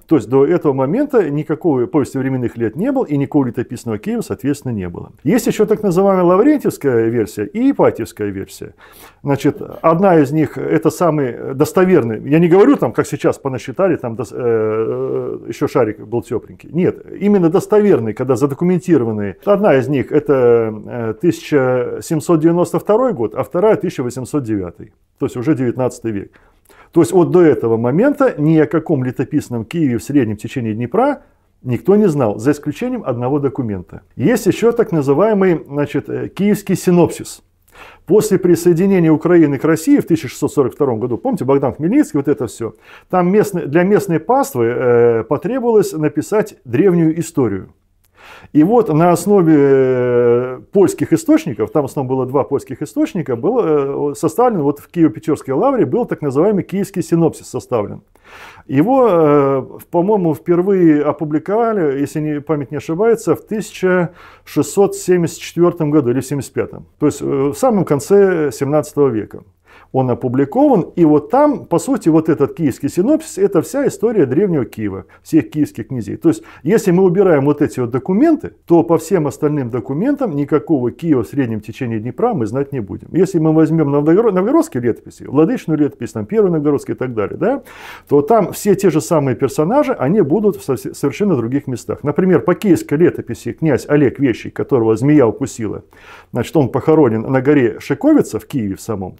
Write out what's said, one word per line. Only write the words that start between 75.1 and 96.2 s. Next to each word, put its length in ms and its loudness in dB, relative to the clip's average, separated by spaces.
всех 260 0
киевских 400 -6
князей. 280 -8
То 120 0
есть, 140 0
если 280 2
мы 140 4
убираем 420 2
вот 160 0
эти 180 -2
вот 100 -4
документы, 640 0
то 160 4
по 160 0
всем 280 -2
остальным 440 -2
документам 640 -4
никакого 540 -2
Киева 320 0
в 40 -10
среднем 340 -4
течении 380 -8
Днепра 360 -4
мы 100 -2
знать 260 -4
не 100 -6
будем. 320 -12
Если 260 0
мы 160 2
возьмем 340 2
новгоро-, 420 2
новгородские 520 0
летописи, 420 -6
владычную 540 0
летопись, 340 -4
там, 140 -8
Первую 260 0
новгородскую 420 -2
и 40 -8
так 160 -6
далее, 240 -4
да, 240 -2
то 100 4
там 320 2
все 220 0
те 160 2
же 100 0
самые 360 0
персонажи, 580 0
они 260 0
будут 360 0
в 60 -16
совсе-, 300 -6
совершенно 420 -2
других 320 -2
местах. 380 -8
Например, 360 2
по 140 0
киевской 440 0
летописи 540 -2
князь 360 -2
Олег 300 2
Вещий, 320 -2
которого 460 0
змея 300 4
укусила, 580 -6